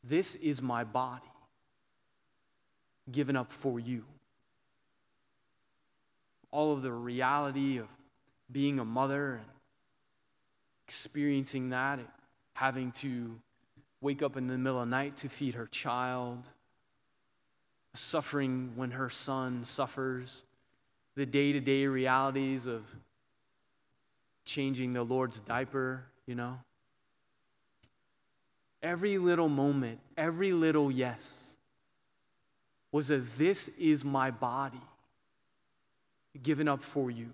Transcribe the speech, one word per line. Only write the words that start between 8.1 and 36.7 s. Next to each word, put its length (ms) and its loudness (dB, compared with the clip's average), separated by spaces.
being 300 0
a 60 -2
mother 500 0
and 160 -12
experiencing 880 0
that, 280 0
having 400 0
to 500 -6
wake 220 0
up 140 0
in 100 -2
the 100 -2
middle 240 0
of 60 0
the 40 -2
night 260 0
to 120 -6
feed 280 -4
her 100 -8
child, 840 -4
suffering 840 0
when 160 -4
her 180 -2
son 540 -2
suffers, 800 -4
the 100 0
day-to-day 640 4
realities 800 2
of 280 -8
changing 480 -2
the 100 0
Lord's 380 0
diaper, 680 -4
you 120 -6
know. 260 -6
Every 380 0
little 300 6
moment, 520 2
every 360 2
little 400 6
yes 640 -4
was 180 2
a 80 4
"This 520 2
is 340 2
my 260 2
body 500 -4
given 240 2
up 160 2